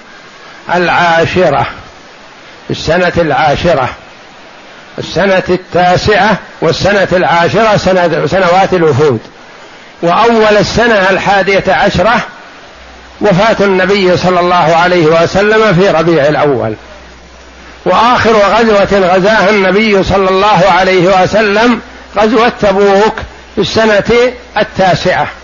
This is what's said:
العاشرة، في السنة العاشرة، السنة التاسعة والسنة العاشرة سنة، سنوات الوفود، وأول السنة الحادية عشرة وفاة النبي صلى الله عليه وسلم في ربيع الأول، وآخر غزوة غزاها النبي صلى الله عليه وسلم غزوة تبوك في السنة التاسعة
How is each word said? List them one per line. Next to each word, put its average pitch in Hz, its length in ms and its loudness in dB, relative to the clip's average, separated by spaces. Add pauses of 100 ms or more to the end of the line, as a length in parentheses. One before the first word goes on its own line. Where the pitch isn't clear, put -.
(760)
العاشرة، 165 920 0 (1000)
في - 40 -8
السنة 175 460 -2
العاشرة، 143 720 0 (1120)
السنة 190 500 -2
التاسعة 180 880 0 (220)
والسنة 170 520 0
العاشرة 175 640 0
سنة، 170 500 0
سنوات 185 480 0
الوفود، 151 460 0 (840)
وأول 214 540 2
السنة 202 540 0
الحادية 190 580 0
عشرة 185 520 0 (1000)
وفاة 202 400 0
النبي 185 560 0
صلى 180 240 0
الله 170 360 0
عليه 175 300 2
وسلم 202 680 2
في 185 160 2
ربيع 160 380 0
الأول، 131 460 -2 (1120)
وآخر 214 460 0
غزوة 202 840 2
غزاها 202 360 2
النبي 196 520 0
صلى 190 280 0
الله 190 480 2
عليه 185 440 2
وسلم 214 580 0 (380)
غزوة 220 420 2
تبوك 202 540 2 (400)
في 214 60 -2
السنة 220 720 0 (260)
التاسعة 175 720 -2 (140)